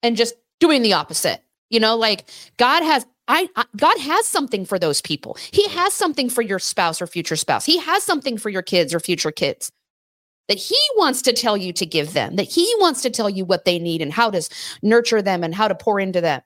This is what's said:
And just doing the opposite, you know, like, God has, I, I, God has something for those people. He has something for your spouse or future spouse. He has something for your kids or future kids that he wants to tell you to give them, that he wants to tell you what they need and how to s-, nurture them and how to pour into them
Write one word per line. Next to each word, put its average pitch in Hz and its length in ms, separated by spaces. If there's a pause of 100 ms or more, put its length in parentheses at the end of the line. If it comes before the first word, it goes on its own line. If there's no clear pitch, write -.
And 233 140
just 233 160 (260)
doing 311 220
the 214 120
opposite, 156 480 (280)
you 226 100
know, 220 160
like, 220 340 (280)
God 285 260
has, 302 220 (220)
I, 330 280
I, - 100 (120)
God 330 220
has 311 280
something 233 380
for 196 120
those 160 220
people. - 380 (140)
He 403 180
has 381 240
something 294 360
for 247 120
your 196 180
spouse 170 420
or 175 60
future 165 300
spouse. 120 280
He 330 140
has 359 240
something 269 340
for 214 120
your 190 120
kids 175 320
or 170 60
future 160 320
kids - 400 (760)
that 202 80
he 440 200 (200)
wants 277 240
to 247 120
tell 233 220
you 185 180
to 180 120
give 156 260
them, 135 240
that 196 140
he 392 300
wants 339 240
to 254 60
tell 214 200
you 190 160
what 175 180
they 175 160
need 165 220
and 147 100
how 226 200
to 190 80
s-, 160 100 (320)
nurture 226 400
them 185 240
and 165 100
how 214 120
to 196 80
pour 202 240
into 190 200
them 156 260